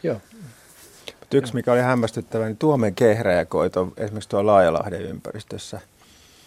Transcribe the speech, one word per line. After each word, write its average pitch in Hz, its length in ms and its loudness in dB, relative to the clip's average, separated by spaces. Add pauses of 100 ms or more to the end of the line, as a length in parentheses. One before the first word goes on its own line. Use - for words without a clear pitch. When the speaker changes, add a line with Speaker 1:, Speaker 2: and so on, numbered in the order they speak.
Speaker 1:
Joo. 131 180 -4 (1000)
Speaker 2:
Mut - 140 -16
yksi, 131 200 0
mikä 123 180 -2
oli 123 100 4
hämmästyttävää, 117 640 -2
niin 110 100 -8
Tuomen 123 380 2
kehräjäkoito 92 1000 2
esimerkiksi 107 320 -8
tuolla 104 220 2
Laajalahden 90 500 4
ympäristössä - 800 -12 (640)